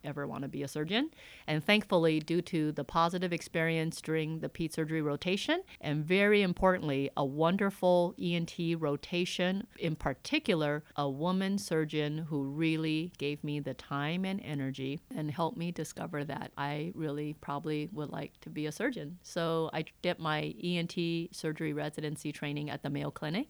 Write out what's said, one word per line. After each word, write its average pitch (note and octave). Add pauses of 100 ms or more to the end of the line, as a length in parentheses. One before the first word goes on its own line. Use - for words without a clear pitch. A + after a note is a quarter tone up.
ever C#3+
wanna C#3
be C#3+
a C#3
surgeon. G3+ (380)
And D3+
thankfully, E3+
due E3
to D#3
the D3
positive F3
experience E3
during D#3+
the D#3
ped D#3+
surgery D#3+
rotation, F#3 (180)
and D3+
very G3+
importantly, F3
a C#3+
wonderful F3+
E F3
N E3+
T E3
rotation, F3 (120)
in D#3+
particular, D3+ (120)
a C#3+
woman F#3
surgeon D#3
who D3+
really D#3+
gave D3
me D3
the C#3+
time D3+
and F#3+
energy C3+ (140)
and D3+
helped D#3+
me E3+
discover D#3
that -
I D3
really D3+
probably D3+
would D3+
like D#3
to E3
be D3+
a D3+
surgeon. F3+
So E3
I D#3+ (180)
did F3
my D3+
E F3
N E3+
T E3+
surgery D#3
residency D3+
training D3
at C#3+
the C#3
Mayo C#3+
Clinic E3+